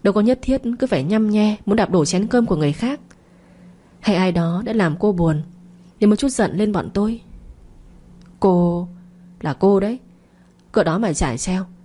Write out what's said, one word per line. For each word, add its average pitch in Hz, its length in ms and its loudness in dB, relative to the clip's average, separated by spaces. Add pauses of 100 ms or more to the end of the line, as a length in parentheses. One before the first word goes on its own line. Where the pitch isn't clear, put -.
Đâu 202 120 0
có 214 60 2
nhất 247 220 2
thiết 262 200 -2 (160)
cứ 262 80 -2
phải 156 180 -2
nhăm 214 260 0
nhe 214 260 2 (100)
muốn 202 100 2
đạp 208 140 0
đổ 170 140 2
chén 190 220 -2
cơm 240 200 2
của 190 100 0
người 151 160 0
khác. 262 280 -4 (1000)
Hay 208 160 0
ai 185 160 2
đó 170 320 -2
đã 220 80 -4
làm 175 260 0
cô 208 140 2
buồn 160 300 0 (580)
nên 208 100 6
một 208 60 4
chút 277 120 -2
giận 220 280 -2
lên 214 160 0
bọn 180 220 -4
tôi?" 214 260 -2 (1200)
"Cô, 175 480 2 (520)
là 151 140 -4
cô 196 260 4
đấy. 226 180 -4 (760)
Cỡ 196 120 2
đó 165 140 0
mà 214 140 0
chả 131 240 -2
treo. 185 280 -4 (200)